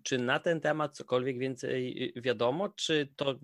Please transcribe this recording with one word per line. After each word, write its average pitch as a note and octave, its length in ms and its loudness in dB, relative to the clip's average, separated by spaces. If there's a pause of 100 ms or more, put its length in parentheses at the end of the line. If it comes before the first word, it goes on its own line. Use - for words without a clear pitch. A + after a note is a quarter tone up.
czy C3 160 0
na B2 200 2
ten E3 220 0
temat D3+ 360 0
cokolwiek B2+ 420 0
więcej, B2+ 640 -2 (140)
y, B2 40 -8
wiadomo? B2 480 2
Czy D3+ 480 0
to C#3 280 0